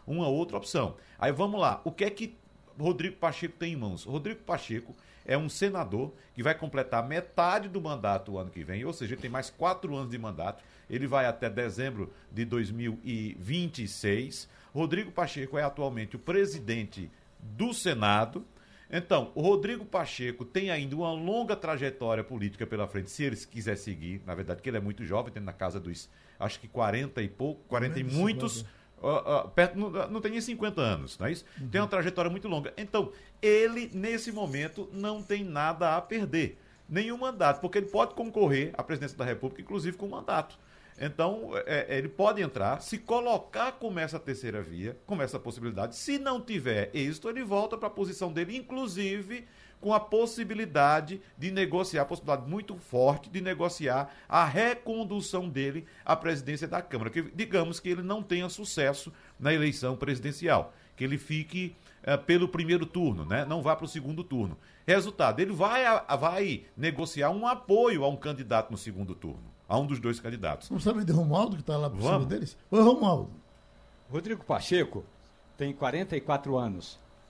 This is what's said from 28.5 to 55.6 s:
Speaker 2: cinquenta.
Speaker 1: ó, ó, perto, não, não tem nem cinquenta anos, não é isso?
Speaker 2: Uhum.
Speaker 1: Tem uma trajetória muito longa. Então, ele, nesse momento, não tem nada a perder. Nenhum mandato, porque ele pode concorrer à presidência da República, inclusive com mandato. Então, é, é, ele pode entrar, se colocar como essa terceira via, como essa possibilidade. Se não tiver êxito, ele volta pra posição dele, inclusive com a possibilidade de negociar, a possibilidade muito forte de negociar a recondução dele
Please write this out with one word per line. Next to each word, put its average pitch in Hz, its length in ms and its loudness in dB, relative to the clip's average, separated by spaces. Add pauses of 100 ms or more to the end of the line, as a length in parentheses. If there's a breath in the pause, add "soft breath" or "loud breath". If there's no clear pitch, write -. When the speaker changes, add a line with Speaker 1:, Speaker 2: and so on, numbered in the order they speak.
Speaker 2:
cinquenta. 110 180 -10 (260 soft breath)
Speaker 1:
ó, 147 240 2
ó, 143 220 2
perto, 175 300 4
não, 208 120 -2
não 196 320 -4
tem 214 100 -2
nem 226 80 -4
cinquenta 214 420 -2
anos, 85 360 0
não 92 80 -4
é 143 60 -2
isso? 165 120 -8 (160 loud breath)
Speaker 2:
Uhum. 135 80 -8
Speaker 1:
Tem 180 140 0
uma 208 60 0
trajetória 180 420 0
muito 196 180 -6
longa. 151 300 -4
Então, 208 340 0 (300 loud breath)
ele, 226 500 6
nesse 226 400 -4
momento, 160 600 -4
não 208 280 -4
tem 202 220 -2
nada 160 540 2
a 175 40 0
perder. 165 600 -2 (260 soft breath)
Nenhum 220 300 -2
mandato, 202 440 2
porque 185 180 0
ele 196 80 0
pode 226 260 2
concorrer 165 640 2
à - 60 -2
presidência 143 340 -6
da 123 80 -2
República, 131 380 -4
inclusive 180 340 -4
com 202 100 -8
mandato. - 500 -4 (400 soft breath)
Então, 180 520 -2 (160)
é, 147 240 0
é, 135 80 0
ele 135 100 0
pode 202 340 4
entrar, 127 400 0
se - 160 -6
colocar 240 760 0
como 202 260 -4
essa 160 180 -2
terceira 110 440 -4
via, 87 440 -6
como 185 160 -2
essa 127 160 -2
possibilidade. 117 600 -6
Se 285 200 -2
não 269 220 -2
tiver 123 540 0
êxito, 151 340 -2
ele 240 160 -4
volta 214 340 0
pra 220 120 -4
posição 185 420 -2
dele, 170 240 -2
inclusive 208 880 -4 (360 soft breath)
com 208 120 2
a 214 60 6
possibilidade 196 1200 4 (160 loud breath)
de 175 140 -4
negociar, 180 520 2
a - 20 4
possibilidade 143 440 -2
muito 202 280 -6
forte 131 520 2
de 185 120 -4
negociar 156 680 0 (200 loud breath)
a 170 160 6
recondução 208 1040 0
dele 139 360 -2 (200 loud breath)